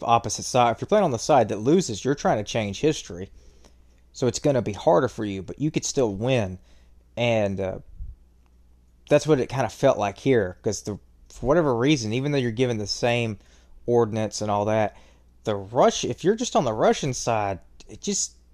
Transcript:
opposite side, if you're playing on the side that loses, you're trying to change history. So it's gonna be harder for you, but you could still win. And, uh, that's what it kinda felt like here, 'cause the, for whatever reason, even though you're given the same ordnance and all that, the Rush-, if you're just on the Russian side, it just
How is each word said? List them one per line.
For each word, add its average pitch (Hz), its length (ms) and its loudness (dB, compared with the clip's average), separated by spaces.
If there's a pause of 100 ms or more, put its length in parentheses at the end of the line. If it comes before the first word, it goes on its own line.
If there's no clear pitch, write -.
opposite 117 400 0
side, 120 320 2
if - 60 -12
you're 120 60 -6
playing 208 180 4
on 156 60 0
the 113 60 0
side 120 320 4
that 110 80 -4
loses, 120 480 0
you're 135 80 2
trying 156 240 0
to 107 60 -4
change 104 380 -4
history. 98 500 -4 (840)
So - 140 -2
it's 117 100 -2
gonna 139 240 2
be 104 120 -6
harder 151 340 2
for 113 180 -8
you, 98 160 -6
but - 180 -14
you 156 120 -2
could - 140 -2
still 117 280 0
win. 104 460 -2 (580)
And, 110 420 0
uh, 95 200 -6 (1300)
that's 147 160 4
what 147 140 4
it 120 100 -4
kinda 123 200 -2
felt - 280 2
like 101 220 -4
here, 110 420 2
'cause 104 220 -4
the, 104 160 -8 (300)
for - 180 -8
whatever 147 280 2
reason, 117 380 0
even 131 180 -2
though 143 60 0
you're 123 140 0
given 120 260 0
the 107 80 -6
same 120 540 -2 (480)
ordnance 110 540 2
and 107 100 -2
all 104 140 2
that, 107 300 0 (500)
the 110 100 0
Rush-, 123 480 2
if - 200 -6
you're 190 120 2
just 233 200 -4
on 196 100 2
the 113 80 -2
Russian 147 420 0
side, 104 440 -2 (280)
it - 140 -20
just - 320 -4 (200)